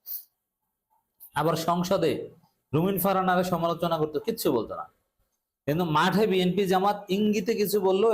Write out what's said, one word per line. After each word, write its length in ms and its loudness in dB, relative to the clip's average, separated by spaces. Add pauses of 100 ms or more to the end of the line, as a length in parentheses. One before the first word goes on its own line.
(1400)
আবার 140 2 (140)
সংসদে 440 2 (600)
রুমিন 280 0
ফারহানারে 440 2
সমালোচনা 540 -2
করতো, 280 -2
কিচ্ছু 260 -4
বলতো 240 -2
না, 100 -12 (800)
কিন্তু 180 0 (120)
মাঠে 300 2
বিএনপি 400 2
জামাত 320 0 (120)
ইঙ্গিতে 440 0
কিছু 260 0
বললেও 340 2